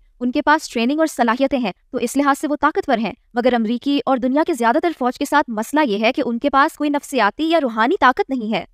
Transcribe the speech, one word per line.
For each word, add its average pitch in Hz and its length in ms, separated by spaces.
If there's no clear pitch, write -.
उनके 247 200
पास 302 320
ट्रेनिंग 254 280
और 320 60
सलाहियतें 269 540
हैं, 208 120
तो 262 60
इस 233 180
लिहाज 277 200
से 302 120
वो 285 80
ताकतवर 294 420
हैं। 214 160
मगर 240 180
अमेरिकी 240 460
और - 180
दुनिया 262 240
के 330 120
ज्यादातर 247 380
फौज 254 260
के 285 60
साथ 294 260
मसला 233 320
ये 208 160
है 226 140
कि 294 100
उनके 233 260
पास 277 280
कोई 294 140
नफसियाती 285 580
या 330 100
रूहानी 240 420
ताकत 269 300
नहीं 226 220
है। 185 220